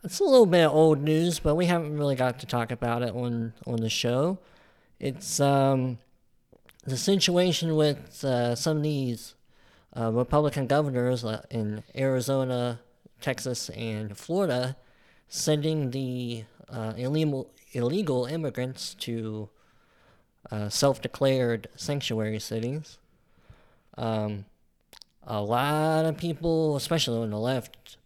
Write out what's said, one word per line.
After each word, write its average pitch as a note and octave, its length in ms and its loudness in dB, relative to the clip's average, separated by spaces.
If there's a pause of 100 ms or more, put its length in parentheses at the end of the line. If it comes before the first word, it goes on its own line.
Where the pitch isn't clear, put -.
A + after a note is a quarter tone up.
it's - 160 -6
a G4+ 40 4
little B3+ 220 8
bit F3 180 6
of D3 80 4
old D#3 300 6
news, D#3 380 2
but D3+ 160 2
we F3 100 2
haven't D#3+ 320 0
really C#3+ 160 2
got B2+ 240 0
to - 80 -14
talk A#2 240 -2
about A#2+ 320 -2
it A#2 120 -2
on, A#2 380 -2 (140)
on A#2 120 -2
the A2+ 120 0
show. C#3 480 0 (640)
It's, - 400 -4
um, C3+ 580 4 (880)
the C3 120 -4
situation F3 800 2
with, D3+ 500 0
uh, A#2+ 300 2
some D#3 220 0
of D3+ 80 0
these, C3+ 500 -4 (600)
uh, A2+ 160 0
Republican C#3 560 2
governors, B2+ 560 0
uh, A2 260 -6
in G#2+ 320 -4 (140)
Arizona, B2+ 840 0 (400)
Texas, B2+ 500 -6
and G#2+ 460 -6
Florida, C3+ 600 -2 (500)
sending D3+ 640 -2
the, B2 540 -6 (240)
uh, A2 280 -6
illegal, C#3 540 -2 (260)
illegal C3 500 0
immigrants C3 680 -6
to, A2 540 -6 (1040)
uh, G#2 160 -4
self-declared B2+ 1040 0
sanctuary A2 640 -4
cities. A#2+ 600 -6 (1000)
Um, G#2+ 460 -4 (800)
a G#2 160 -4
lot D3+ 640 2
of D#3+ 120 0
people, D#3+ 600 0
especially C3 420 0
on A2+ 120 -2
the G#2 80 -4
left A#2+ 680 -4